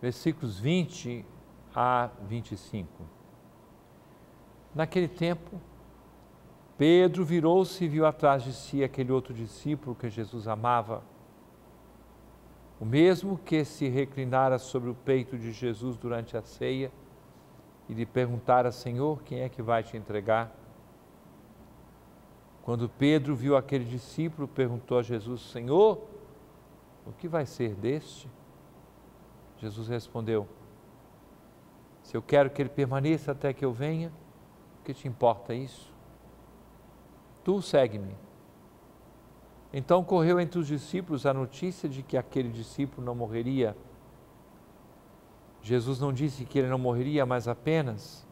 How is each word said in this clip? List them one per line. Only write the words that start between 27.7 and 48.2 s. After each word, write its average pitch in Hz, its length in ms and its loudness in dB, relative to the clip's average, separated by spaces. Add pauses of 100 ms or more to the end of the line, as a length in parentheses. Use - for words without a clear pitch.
deste?" 120 560 -6 (1300)
Jesus 110 320 -10
respondeu: 113 580 -2 (1600)
"Se - 120 -8
eu 113 60 -4
quero 143 280 6
que 135 120 -4
ele 127 60 -2
permaneça 139 640 0
até 139 200 -2
que 127 120 -6
eu 131 80 0
venha, 160 400 -4 (680)
o - 60 -20
que 139 100 -8
te - 140 -10
importa 117 440 2
isso? 127 400 -10 (1500)
Tu 196 180 2
segue-me." 107 540 2 (1600)
Então 175 320 2
correu 175 340 4
entre 175 220 0
os 147 80 -2
discípulos 151 580 -4
a 139 80 4
notícia 151 540 -6
de 135 120 -8
que 135 160 -4
aquele 127 320 -2
discípulo 123 560 -6
não 120 120 -6
morreria. 117 600 0 (1800)
Jesus 123 380 0
não 139 140 -2
disse 131 320 -4
que 139 160 0
ele 127 80 2
não 131 100 0
morreria, 127 480 0
mas 123 220 0
apenas 127 840 -2